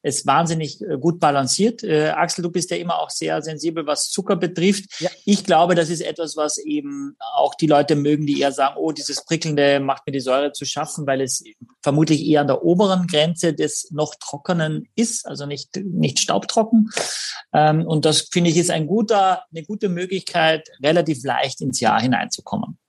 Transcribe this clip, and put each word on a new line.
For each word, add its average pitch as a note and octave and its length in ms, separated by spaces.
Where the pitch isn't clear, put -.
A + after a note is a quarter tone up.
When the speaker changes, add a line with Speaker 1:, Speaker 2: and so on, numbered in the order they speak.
Speaker 1:
es - 240
wahnsinnig, D#3 560
äh, D3+ 160
gut E3 200
balanciert. D3+ 640
Äh, D#3 280
Axel, E3 320
du E3+ 80
bist E3+ 200
ja E3+ 60
immer E3+ 220
auch D#3+ 100
sehr D#3+ 320
sensibel, D#3 460
was D3 240
Zucker G3 260
betrifft. F3+ 640
Speaker 2:
Ja. E3+ 80
Speaker 1:
Ich G3+ 200
glaube, F3 320
das E3 120
ist E3 120
etwas, D#3+ 360
was D3+ 220
eben C#3+ 580
auch C#3+ 180
die D#3+ 140
Leute D3 260
mögen, D3 320
die C#3+ 140
eher C#3 120
sagen, C3+ 240
"Oh, D#3+ 140
dieses D3 340
Prickelnde C#3+ 560
macht C3+ 240
mir C#3+ 80
die C#3 80
Säure C3 320
zu - 140
schaffen", D3+ 400
weil C3+ 160
es C3 220
vermutlich D#3 460
eher D3+ 160
an C#3 60
der C3 160
oberen F3+ 420
Grenze E3 480
des D3+ 380
noch D3 240
Trockenen D#3 760
ist, - 320
also C#3+ 200
nicht, C#3+ 300
nicht E3+ 420
staubtrocken. A3 720
Ähm, D#3 320
und D#3+ 180
das, D#3 280
finde F3 180
ich, D#3+ 80
ist F3 120
ein D#3+ 180
guter, G3 640
eine D#3+ 120
gute G#3+ 240
Möglichkeit, F3 800
relativ D#3 400
leicht C3+ 380
ins C3 180
Jahr A2 200
hineinzukommen. - 800